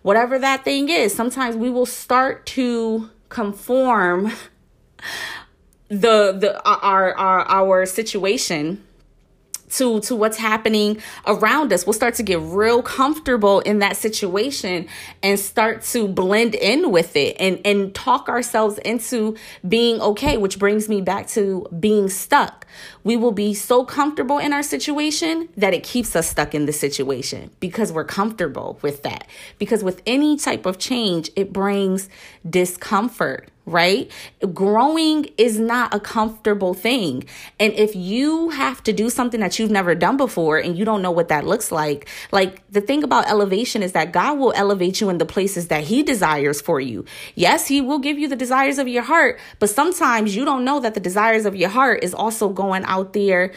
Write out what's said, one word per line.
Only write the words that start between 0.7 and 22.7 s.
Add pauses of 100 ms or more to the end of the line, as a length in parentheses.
is,
sometimes
we
will
start
to (180)
conform (800)
<laughs>
the,
the,
our,
our,
our
situation (840)
to,
to
what's
happening (240)
around
us.
We'll
start
to
get
real
comfortable
in
that
situation (340)
and
start
to
blend
in
with
it
and,
and
talk
ourselves
into (300)
being
okay,
which
brings
me
back
to (140)
being
stuck. (340)